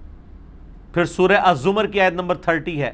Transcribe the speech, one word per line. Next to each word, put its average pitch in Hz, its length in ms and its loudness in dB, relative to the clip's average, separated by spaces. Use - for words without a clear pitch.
پھر 170 120 0
سورہ 185 260 2
الزمر 190 560 2
کی 202 140 0
آیت 185 120 2
نمبر 180 220 -4
تھرٹی 165 460 -2
ہے، 123 120 -4